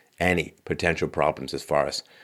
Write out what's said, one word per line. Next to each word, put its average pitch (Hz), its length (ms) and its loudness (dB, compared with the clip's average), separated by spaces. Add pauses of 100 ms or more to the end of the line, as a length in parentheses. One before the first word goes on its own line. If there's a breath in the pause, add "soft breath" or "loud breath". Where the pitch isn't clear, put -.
(180)
any 85 360 2 (100)
potential 82 420 0
problems 71 480 0
as 69 80 -8
far 73 240 2
as - 160 -6 (220 soft breath)